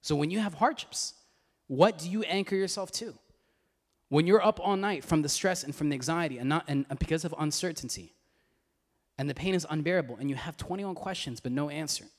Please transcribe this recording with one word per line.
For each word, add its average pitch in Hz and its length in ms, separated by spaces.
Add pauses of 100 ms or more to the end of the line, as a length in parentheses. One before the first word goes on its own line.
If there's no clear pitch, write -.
So 156 120
when 147 160
you 196 80
have 208 160
hardships, - 600 (520)
what 160 320
do 160 100
you 208 140
anchor 190 320
yourself 190 380
to? 214 220 (960)
When 151 180
you're 196 160
up 214 160
all 190 160
night 196 280
from 160 180
the 143 60
stress 180 360
and 139 100
from 151 140
the 143 60
anxiety 139 440
and 120 100
not, 156 200
and, 139 200
and 135 120
because 160 240
of 156 120
uncertainty, 151 800 (1040)
and 135 100
the 139 60
pain 190 200
is 170 140
unbearable, 151 520
and 139 100
you 135 60
have 156 200
twenty-one 190 380
questions 180 460
but 127 100
no 143 180
answer 151 360 (140)